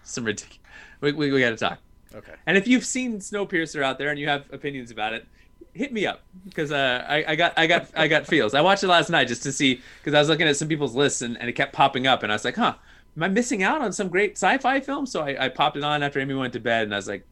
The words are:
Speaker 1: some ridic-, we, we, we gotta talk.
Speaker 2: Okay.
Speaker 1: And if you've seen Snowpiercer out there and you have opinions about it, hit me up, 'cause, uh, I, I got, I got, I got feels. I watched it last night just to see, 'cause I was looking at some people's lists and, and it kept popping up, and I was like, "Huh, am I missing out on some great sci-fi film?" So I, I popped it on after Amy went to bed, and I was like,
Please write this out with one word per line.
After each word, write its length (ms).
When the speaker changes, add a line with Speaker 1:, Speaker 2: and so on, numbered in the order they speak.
Speaker 1:
some 220
ridic-, 320
we, 100
we, 200
we 80
gotta 160
talk. 220
Speaker 2:
Okay. 180
Speaker 1:
And 120
if 100
you've 180
seen 320
Snowpiercer 640
out 160
there 120
and 100
you 80
have 260
opinions 380
about 220
it, 120
hit 180
me 140
up, 160
'cause, 180
uh, 380
I, 200
I 60
got, 220
I 80
got, 300
I 120
got 200
feels. 260
I 80
watched 220
it 40
last 220
night 180
just 160
to 80
see, 300
'cause 100
I 60
was 100
looking 180
at 80
some 120
people's 280
lists 280
and, 160
and 100
it 40
kept 200
popping 320
up, 160
and 100
I 40
was 100
like, 100
"Huh, 200
am 60
I 60
missing 340
out 180
on 100
some 180
great 240
sci-fi 480
film?" 260
So 160
I, 220
I 40
popped 260
it 80
on 200
after 160
Amy 160
went 180
to 60
bed, 240
and 100
I 40
was 100
like, 240